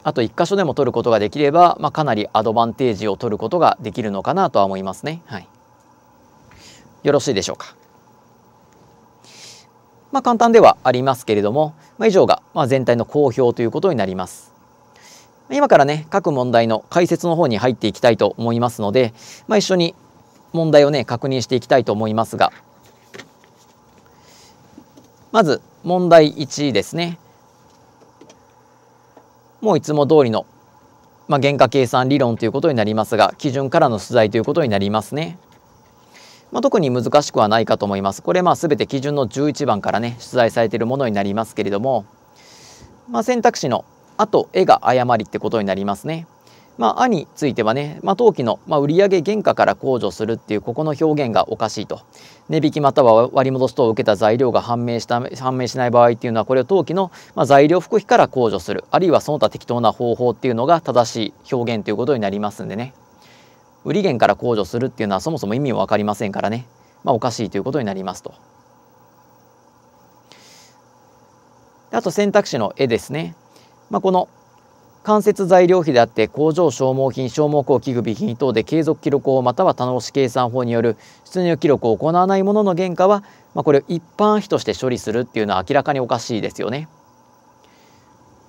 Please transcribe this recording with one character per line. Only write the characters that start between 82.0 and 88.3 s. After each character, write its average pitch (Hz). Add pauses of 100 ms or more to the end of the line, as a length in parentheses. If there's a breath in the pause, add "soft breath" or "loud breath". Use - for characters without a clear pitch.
わ 175
な 196
い 190
も 202
の 214
の 190
原 180
価 180
は、 202 (300 soft breath)
ま 190
あ、 -
こ 156
れ 139
を 139
一 170 (160)
般 214
費 208
と 151
し -
て 104
処 127
理 120
す 107
る 113
っ 123
て -
い -
う -
の 202
は 185
明 -
ら 139
か 147
に 135
お 123
か 120
し 120
い 98
で 101
す -
よ 98
ね。 143 (1600 soft breath)